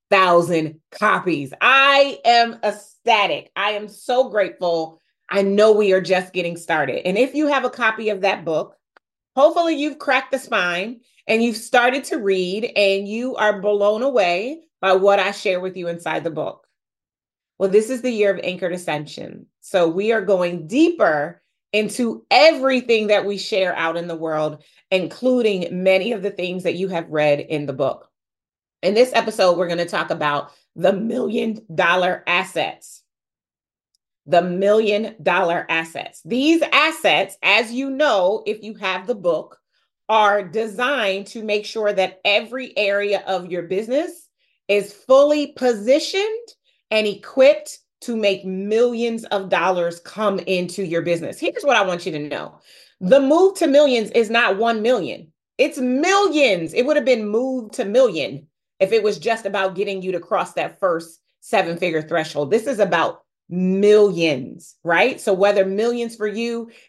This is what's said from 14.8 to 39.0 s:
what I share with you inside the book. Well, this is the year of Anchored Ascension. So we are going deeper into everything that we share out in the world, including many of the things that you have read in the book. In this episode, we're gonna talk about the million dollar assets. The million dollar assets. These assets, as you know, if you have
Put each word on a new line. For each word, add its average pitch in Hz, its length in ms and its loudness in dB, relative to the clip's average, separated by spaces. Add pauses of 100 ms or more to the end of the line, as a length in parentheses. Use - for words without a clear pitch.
what 196 260 4
I 190 120 0
share 190 280 -4
with 185 160 -8
you 175 140 -8
inside 165 340 -6
the 165 80 -6
book. - 340 -8 (920)
Well, 190 100 0
this 214 200 2
is 254 120 -6
the 254 80 -4
year 202 240 0
of 180 80 -6
Anchored 180 300 -6
Ascension. 151 760 -10 (120)
So 175 300 0
we 208 240 0
are 220 80 0
going 180 440 0
deeper 180 800 0 (300)
into 220 580 -2
everything 254 760 4
that 202 180 2
we 202 120 -4
share 185 380 -2
out 165 220 -4
in 175 100 -6
the 170 80 -8
world, 156 480 -4 (280)
including 190 920 -2
many 190 300 2
of 196 80 -6
the 196 100 -4
things 180 320 -6
that 160 120 -2
you 185 120 -4
have 165 220 -6
read 151 320 2
in 147 240 -6
the 143 80 -6
book. 135 360 -4 (720)
In 185 120 0
this 254 200 4
episode, 214 440 2
we're 180 100 -2
gonna 170 180 -4
talk 165 240 -4
about 151 420 -4 (260)
the 190 160 2
million 226 720 -4 (100)
dollar 180 500 0
assets. 175 800 -4 (1300)
The 170 120 4
million 208 840 0
dollar 175 460 0
assets. - 560 -6
These 285 360 2 (120)
assets, 214 680 2
as 220 300 2
you 269 180 -6
know, 220 560 0
if 214 160 -6
you 208 140 -14
have 190 320 -6